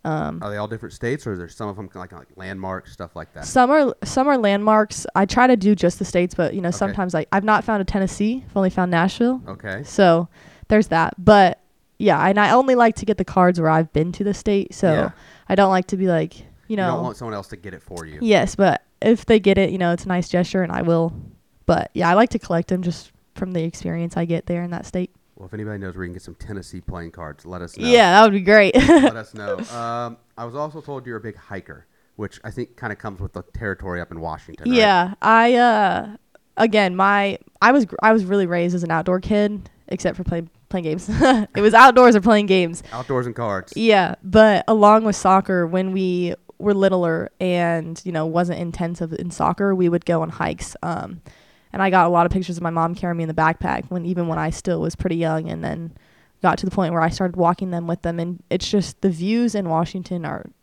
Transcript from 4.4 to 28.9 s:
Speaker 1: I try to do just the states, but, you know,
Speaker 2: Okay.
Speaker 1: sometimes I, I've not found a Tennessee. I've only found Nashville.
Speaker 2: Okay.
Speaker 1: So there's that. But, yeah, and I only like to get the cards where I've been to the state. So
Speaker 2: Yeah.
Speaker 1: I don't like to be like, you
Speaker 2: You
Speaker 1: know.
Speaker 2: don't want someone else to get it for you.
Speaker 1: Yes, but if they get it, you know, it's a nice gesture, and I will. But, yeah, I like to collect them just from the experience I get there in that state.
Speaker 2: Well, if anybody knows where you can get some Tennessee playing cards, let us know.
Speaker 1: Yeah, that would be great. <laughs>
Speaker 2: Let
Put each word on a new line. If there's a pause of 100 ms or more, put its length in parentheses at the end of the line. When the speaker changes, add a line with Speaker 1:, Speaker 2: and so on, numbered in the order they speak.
Speaker 1:
I
try
to
do
just
the
states,
but,
you
know,
Speaker 2:
Okay.
Speaker 1:
sometimes
I,
I've
not
found
a
Tennessee.
I've
only
found
Nashville.
Speaker 2:
Okay.
Speaker 1:
So (400)
there's
that.
But, (380)
yeah,
and
I
only
like
to
get
the
cards
where
I've
been
to
the
state.
So
Speaker 2:
Yeah. (380)
Speaker 1:
I
don't
like
to
be
like,
you (240)
Speaker 2:
You
Speaker 1:
know.
Speaker 2:
don't
want
someone
else
to
get
it
for
you.
Speaker 1:
Yes,
but (200)
if
they
get
it,
you
know,
it's
a
nice
gesture,
and
I
will. (540)
But,
yeah,
I
like
to
collect
them
just (240)
from
the
experience
I
get
there
in
that
state. (260)
Speaker 2:
Well,
if
anybody
knows
where
you
can
get
some
Tennessee
playing
cards,
let
us
know.
Speaker 1:
Yeah,
that
would
be
great.
<laughs>
Speaker 2:
Let